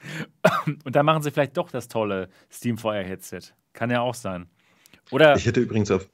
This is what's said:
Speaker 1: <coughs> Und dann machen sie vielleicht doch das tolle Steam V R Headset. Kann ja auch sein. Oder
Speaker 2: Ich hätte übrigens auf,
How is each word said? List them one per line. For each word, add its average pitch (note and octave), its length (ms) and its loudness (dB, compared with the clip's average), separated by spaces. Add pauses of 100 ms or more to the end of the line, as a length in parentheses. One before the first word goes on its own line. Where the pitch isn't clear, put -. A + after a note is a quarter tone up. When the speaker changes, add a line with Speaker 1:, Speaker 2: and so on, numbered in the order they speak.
(440)
Speaker 1:
<coughs> - 220 2 (180)
Und B2+ 120 -4
dann C#3+ 100 4
machen D#3 160 2
sie D3 80 -6
vielleicht C#3+ 280 -2
doch E3+ 120 -4
das B2 180 -8
tolle G2+ 420 -2 (220)
Steam A#2 280 -6
V A2+ 120 -4
R G2+ 120 -4
Headset. F#2 380 -12 (320)
Kann A#2 180 -4
ja A#2+ 100 0
auch A#2+ 140 -4
sein. F2+ 320 -10 (640)
Oder D3 240 8
Speaker 2:
Ich - 100 0
hätte A2 140 2
übrigens G#2+ 320 0
auf, F#2 220 0